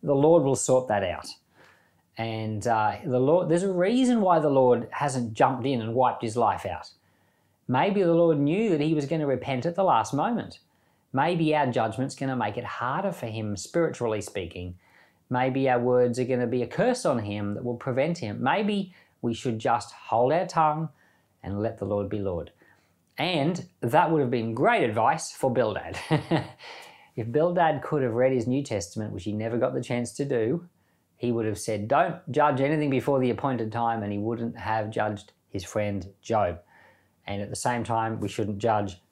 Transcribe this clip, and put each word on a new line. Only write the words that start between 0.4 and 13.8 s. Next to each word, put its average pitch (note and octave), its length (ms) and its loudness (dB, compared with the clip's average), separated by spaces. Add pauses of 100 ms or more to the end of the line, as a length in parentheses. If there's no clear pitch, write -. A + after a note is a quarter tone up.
will C3+ 120 2
sort B2+ 320 2
that G#2 140 2
out. F2 240 -6 (920)
And, A2 480 -4
uh, A2 380 2
the B2+ 160 2
Lord, D#3 280 4
there's F3 140 2
a G3 100 0
reason A#3 480 2
why F3 200 6
the D3+ 100 2
Lord B2 400 4
hasn't B2+ 440 -4
jumped C3 320 2
in C3+ 140 0
and A2+ 140 -4
wiped B2 280 2
his A2 140 -4
life G#2+ 300 0
out. - 240 -8 (760)
Maybe F#3+ 360 2
the E3+ 120 4
Lord E3 240 6
knew F3+ 320 2
that D#3 100 2
he D#3 120 0
was D3+ 140 0
gonna D#3 200 -2
repent C3 400 -2
at F3 100 -4
the G3 80 2
last A#2+ 280 4
moment. D#3 460 -2 (540)
Maybe D#3 420 2
our D3 120 2
judgment's A#2+ 480 -2
gonna C3+ 220 -4
make G#2+ 200 -2
it A#2 80 -8
harder D3 480 -4
for B2+ 140 -10
him, A2 300 -6
spiritually B2 640 -2